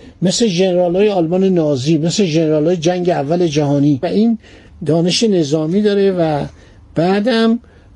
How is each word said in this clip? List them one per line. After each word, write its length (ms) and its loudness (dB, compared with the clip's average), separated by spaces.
مثل 260 0
ژنرالای 640 0
آلمان 340 0
نازی، 540 0
مثل 280 0
ژنرالای 520 0
جنگ 320 -2
اول 380 0
جهانی 560 0
و 20 -2
این 320 0
دانش 380 0
نظامی 580 0
داره 300 2
و 340 -2
بعدم 640 0